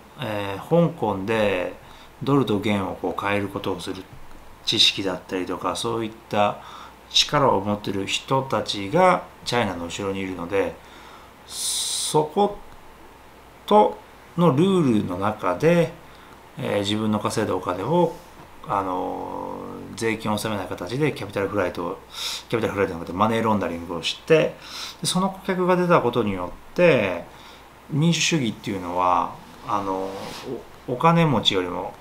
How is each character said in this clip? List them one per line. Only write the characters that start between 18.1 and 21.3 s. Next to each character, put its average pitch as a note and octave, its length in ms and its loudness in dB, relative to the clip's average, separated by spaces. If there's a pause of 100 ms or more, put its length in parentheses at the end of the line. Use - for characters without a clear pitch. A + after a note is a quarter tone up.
あ G2+ 160 -2
の F#2 720 -6 (360)
ー、 - 20 -14
税 A2+ 220 -2
金 A2 140 -4
を G#2+ 40 0
納 A2 180 -2
め G2+ 60 -4
な F2+ 80 -6
い - 20 -8
形 G2 300 -6
で D3+ 140 2
キ - 100 -8
ャ G2 40 -8
ピ G2+ 60 -12